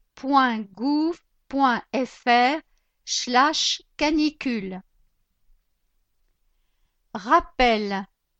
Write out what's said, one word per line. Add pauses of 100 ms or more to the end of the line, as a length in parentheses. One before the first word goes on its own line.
(160)
point
gouv (300)
point (100)
f
r (420)
slash (160)
canicule. (2250)
Rappel. (320)